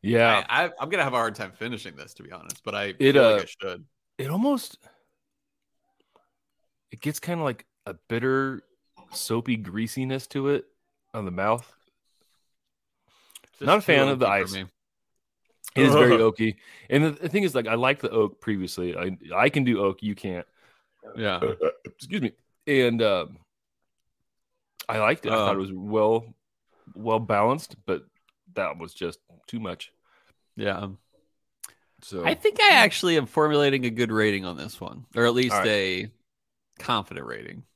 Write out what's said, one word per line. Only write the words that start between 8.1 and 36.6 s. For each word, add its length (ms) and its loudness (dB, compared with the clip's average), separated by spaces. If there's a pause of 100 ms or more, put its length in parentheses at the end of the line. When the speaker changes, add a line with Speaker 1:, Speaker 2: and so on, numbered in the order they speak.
Speaker 1:
soapy 440 -4
greasiness 720 -6
to 220 -4
it 160 -2 (480)
on 120 -8
the 60 -6
mouth. 420 -2 (1800)
Speaker 2:
Just 80 -18
Speaker 1:
Not 160 4
a 40 0
Speaker 2:
too 40 -10
Speaker 1:
fan 240 6
of 100 -2
the 60 4
Speaker 2:
oaky 40 4 (100)
for 40 0
Speaker 1:
ice. 100 -6
Speaker 2:
me. 120 -6 (1080)
Speaker 1:
It 100 6
is 80 6
very 220 8
Speaker 2:
Ugh. 40 4 (140)
Speaker 1:
oaky. 220 0 (340)
And 160 4
the, 60 2
the 180 -8
thing 140 0
is, 120 0
like, 120 0
I 80 0
liked 260 0
the 100 -4
oak 300 0
previously. 540 -4
I, 220 -6 (180)
I 140 4
can 140 0
do 200 0
oak. 200 -2
You 120 -4
can't. 300 -8 (680)
Speaker 2:
Yeah. 240 -2 (280)
Speaker 1:
<coughs> 180 -6
Excuse 360 -8
me. 120 -4 (340)
And, 340 2
uh, 240 2 (1600)
I 120 -4
liked 260 0
it. 60 -2
I 40 0
Speaker 2:
Uh. 100 2
Speaker 1:
thought 100 2
it 40 -4
was 140 -6
well, 520 0 (680)
well 260 -2
balanced, 560 -2 (100)
but 180 -4 (500)
that 240 -6
was 160 -14
just 260 -10 (280)
too 120 -10
much. 320 -12 (640)
Speaker 2:
Yeah. 340 -6 (1120)
Speaker 1:
So 200 -10
Speaker 2:
I 120 0
think 260 0
I 140 8
actually 420 4
am 80 0
formulating 600 2
a 40 0
good 220 -2
rating 340 2
on 120 -8
this 220 -12
one, 260 -14 (100)
or 100 2
at 80 4
least 220 0
Speaker 1:
All 60 2
right. 60 2
Speaker 2:
a 440 0 (680)